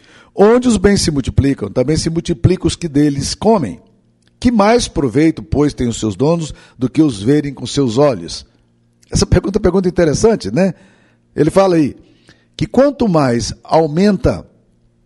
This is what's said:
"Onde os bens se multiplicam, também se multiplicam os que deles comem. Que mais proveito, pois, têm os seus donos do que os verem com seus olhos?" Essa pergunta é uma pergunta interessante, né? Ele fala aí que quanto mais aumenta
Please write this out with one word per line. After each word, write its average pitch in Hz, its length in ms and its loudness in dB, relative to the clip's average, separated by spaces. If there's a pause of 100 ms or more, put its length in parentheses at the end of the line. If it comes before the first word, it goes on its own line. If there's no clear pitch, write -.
(340)
"Onde 240 340 4
os 220 80 4
bens 196 240 2
se - 100 -2
multiplicam, 135 600 -2
também 131 260 0
se 160 140 -4
multiplicam 170 560 0
os 156 100 -2
que 175 120 -10
deles 143 460 0
comem. 185 460 -2 (580)
Que 254 140 0
mais 220 360 2
proveito, 143 540 0
pois, 139 300 0
têm 123 160 -4
os 113 100 -6
seus 107 160 -4
donos 156 380 -2 (260)
do 123 120 -4
que 151 100 0
os 120 220 0
verem 143 320 0
com 123 120 -12
seus 120 300 -2
olhos?" 120 480 -2 (640)
Essa - 160 -2
pergunta 185 320 0
é 208 40 0
uma - 20 -2
pergunta 180 260 0
interessante, 160 640 0
né? 175 220 0 (600)
Ele 156 140 0
fala 185 280 2
aí 143 180 0 (640)
que 156 100 -4
quanto 262 400 0
mais 131 560 0
aumenta 160 840 0 (600)